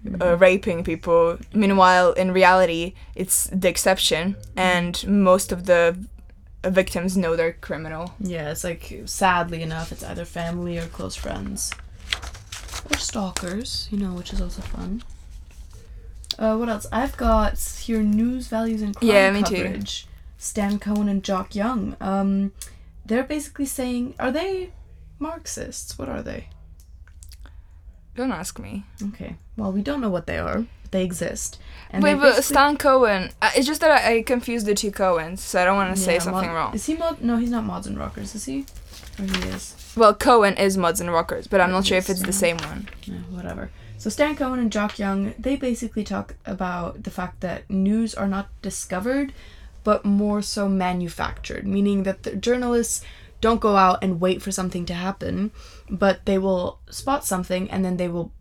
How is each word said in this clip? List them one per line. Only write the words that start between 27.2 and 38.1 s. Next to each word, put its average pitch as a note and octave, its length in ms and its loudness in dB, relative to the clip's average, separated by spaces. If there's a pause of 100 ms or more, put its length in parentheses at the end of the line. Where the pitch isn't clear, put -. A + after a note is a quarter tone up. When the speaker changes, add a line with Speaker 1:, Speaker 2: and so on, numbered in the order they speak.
Speaker 1:
Don't B3+ 160 -4
ask F3+ 280 -8
me. G3+ 260 -10 (240)
Speaker 2:
Okay. - 260 -12 (220)
Well, G3+ 140 -4
we G3+ 100 -2
don't C#4 200 -2
know A3+ 80 0
what F3 180 -2
they - 100 -4
are, - 220 -2
but - 320 -10
they F#3 120 0
exist. - 560 -6 (300)
And F#3+ 140 0
Speaker 1:
Wait, D4 100 8
Speaker 2:
they C#4 60 2
Speaker 1:
but C#4 160 10
Speaker 2:
basically C#4 80 4
Speaker 1:
Stan C#4+ 340 4
Cohen, A#3 520 4 (120)
uh, G#3+ 140 4
it's C4 120 4
just D4+ 140 -2
that D#4+ 100 6
I, A#3 260 6
I A3+ 60 2
confused A#3 420 -2
the G#3 100 2
two G3+ 160 -2
Cohens, F3+ 480 0
so - 220 0
I F3+ 40 6
don't F#3+ 100 6
wanna F#3+ 200 2
say F#3 180 2
Speaker 2:
Yeah, F3+ 60 4
Speaker 1:
something F3+ 300 -2
Speaker 2:
Mod-, E3 60 -4
Speaker 1:
wrong. D3+ 180 -2
Speaker 2:
is G#3+ 120 -4
he D#4 100 -2
Mod-, E4 260 -4
no, A#3 160 2
he's A#3+ 140 0
not A3+ 140 -2
Mods F3+ 220 -6
and G3+ 100 -6
Rockers, - 380 -8